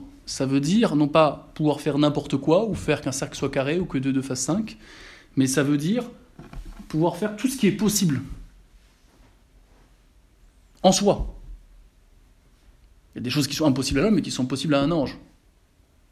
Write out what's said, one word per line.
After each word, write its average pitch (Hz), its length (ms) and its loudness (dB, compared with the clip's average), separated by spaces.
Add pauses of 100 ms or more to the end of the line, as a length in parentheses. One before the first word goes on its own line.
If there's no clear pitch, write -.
(260)
ça - 200 -4
veut 135 140 2
dire 170 360 2
non 147 120 4
pas 147 460 2
pouvoir 151 260 0
faire 147 180 -2
n'importe 147 400 0
quoi, 175 300 2
ou 190 60 -4
faire - 280 -2
qu'un 135 100 -4
cercle - 260 -8
soit 139 120 -2
carré, 143 300 -2
ou 185 60 -4
que 143 120 -4
deux 135 140 -2
deux 135 100 0
fassent 131 200 -6
cinq, 208 360 -4 (580)
mais 131 120 4
ça 139 160 2
veut 147 140 2
dire 202 320 -2 (800)
pouvoir 165 280 0
faire 208 180 -4
tout 262 120 -2
ce 254 100 -4
qui 208 100 4
est 170 40 4
possible. 180 500 2 (2500)
En 190 80 8
soi. 190 440 2 (1800)
Il - 60 -12
y - 20 -10
a - 20 -10
des 123 60 -6
choses 135 180 0
qui - 80 -6
sont 156 100 0
impossibles 135 340 2
à 147 40 2
l'homme, 214 120 4
mais 151 60 2
qui 127 100 -6
sont 127 140 -2
possibles 139 300 -2
à 139 60 2
un 143 100 0
ange. 151 260 -2 (960)